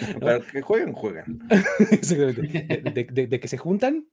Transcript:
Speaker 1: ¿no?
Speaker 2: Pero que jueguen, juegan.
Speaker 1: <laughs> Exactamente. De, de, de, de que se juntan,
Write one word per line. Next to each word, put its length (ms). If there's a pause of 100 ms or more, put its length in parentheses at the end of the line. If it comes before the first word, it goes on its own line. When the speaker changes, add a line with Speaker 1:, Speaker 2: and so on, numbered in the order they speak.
(140)
Speaker 1:
¿no? 60
Speaker 2:
Pero 260
que 160
jueguen, 300
juegan. 460 (100)
Speaker 1:
<laughs> 420
Exactamente. 520
De, 480
de, 140
de, 240
de 120
que 80
se 100
juntan, 540